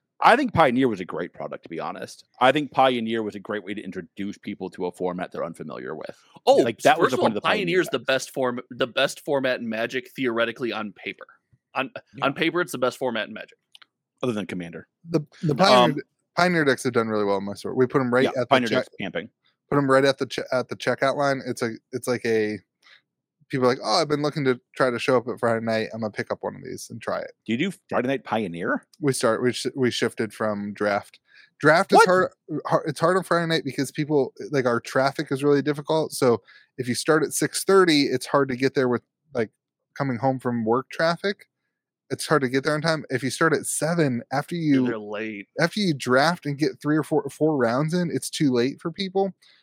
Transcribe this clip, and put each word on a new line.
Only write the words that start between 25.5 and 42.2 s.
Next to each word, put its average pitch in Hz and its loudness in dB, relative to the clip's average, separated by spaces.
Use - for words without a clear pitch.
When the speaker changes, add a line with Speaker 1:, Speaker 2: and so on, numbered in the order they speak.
Speaker 3:
night. 113 0
I'm 113 -10
gonna 107 -4
pick - -8
up 101 -4
one 98 -6
of 95 -16
these 90 -12
and 120 -12
try 92 -4
it." - -12
Speaker 1:
Do 110 -2
you 117 -2
do - -16
Friday 120 0
Night 135 -4
Pioneer? 107 -4
Speaker 3:
We 143 0
start, 117 0
we 123 2
sh-, - -8
we 127 2
shifted 110 -4
from 104 -4
draft. 101 -2
Draft 160 4
is - 8
Speaker 1:
What? 440 10
Speaker 3:
hard, 185 2
hard, - 0
it's 151 -8
hard 175 4
on 185 0
Friday 170 0
night 165 0
because 131 -4
people, 143 0
like, 135 0
our 120 2
traffic 139 -2
is 135 -2
really 143 4
difficult. 151 -2
So 120 4
if 123 -6
you 120 -2
start 156 2
at - -4
six - -4
thirty, 175 6
it's 127 -2
hard 139 2
to 127 -4
get 131 0
there 131 2
with, 120 -2
like, 113 -2
coming 135 -2
home 131 0
from 120 -4
work 117 0
traffic. 170 -2
It's - -8